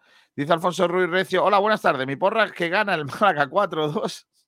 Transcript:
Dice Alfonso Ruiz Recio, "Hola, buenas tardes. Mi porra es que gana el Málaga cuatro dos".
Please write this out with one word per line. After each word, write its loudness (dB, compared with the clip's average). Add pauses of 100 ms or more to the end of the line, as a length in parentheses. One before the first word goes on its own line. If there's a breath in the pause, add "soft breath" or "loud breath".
(340)
Dice -2
Alfonso 0
Ruiz 0
Recio, 0
"Hola, 4
buenas 0
tardes. 0
Mi -4
porra 0
es -8
que -4
gana 0
el -4
Málaga 0
cuatro 0
dos". -6 (220)